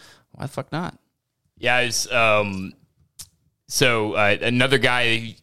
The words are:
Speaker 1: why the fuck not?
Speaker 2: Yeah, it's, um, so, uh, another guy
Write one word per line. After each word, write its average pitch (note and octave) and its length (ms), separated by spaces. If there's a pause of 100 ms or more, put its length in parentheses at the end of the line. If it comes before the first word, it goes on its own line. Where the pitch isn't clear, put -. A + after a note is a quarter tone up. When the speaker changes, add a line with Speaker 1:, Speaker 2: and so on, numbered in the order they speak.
(320)
Speaker 1:
why - 120
the C#3+ 80
fuck - 180
not? E3 260 (600)
Speaker 2:
Yeah, B2 240
it's, A#2+ 320
um, G#2 600 (920)
so, A2+ 480
uh, G2+ 260
another B2 380
guy A#2 640